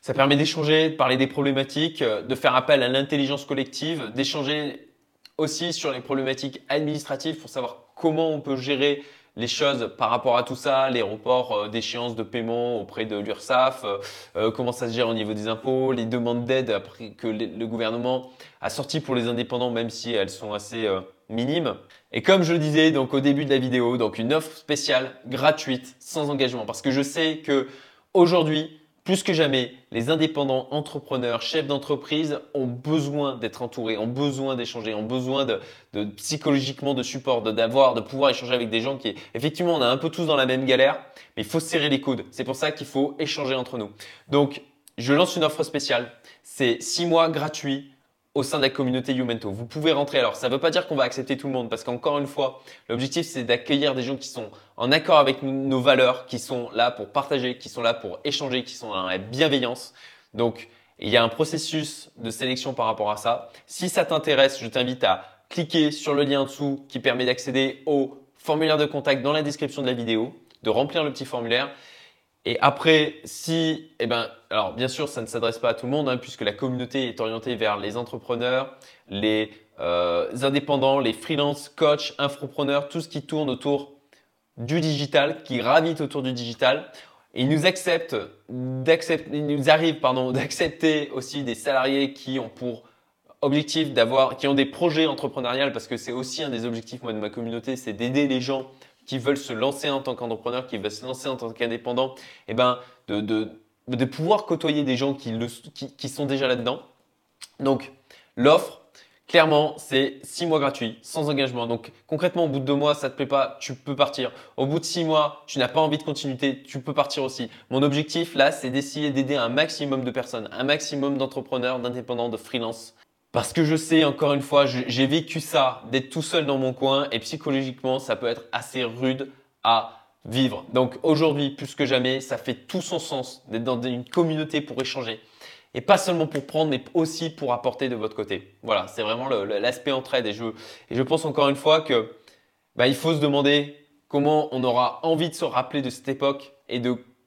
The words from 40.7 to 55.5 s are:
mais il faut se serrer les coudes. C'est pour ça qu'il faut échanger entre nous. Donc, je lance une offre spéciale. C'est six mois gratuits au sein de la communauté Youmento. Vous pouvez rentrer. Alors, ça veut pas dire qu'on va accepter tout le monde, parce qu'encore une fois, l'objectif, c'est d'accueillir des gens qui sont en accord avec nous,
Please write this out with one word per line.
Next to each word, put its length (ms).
mais 80
il 20
faut 140
se 80
serrer 220
les 100
coudes. 320
C'est 140
pour 100
ça 160
qu'il 160
faut 320
échanger 360
entre 220
nous. 120
Donc, 320
je 160
lance 220
une 80
offre 200
spéciale. 460
C'est 400
six 240
mois 220
gratuits 600
au 60
sein 160
de 60
la 80
communauté 420
Youmento. 380
Vous 160
pouvez 240
rentrer. 260
Alors, 180
ça 140
veut 80
pas 140
dire 160
qu'on 80
va 80
accepter 340
tout 80
le 80
monde, 160
parce 140
qu'encore 340
une 80
fois, 380
l'objectif, 380
c'est 160
d'accueillir 500
des 80
gens 140
qui 120
sont 220
en 160
accord 280
avec 240
nous, 80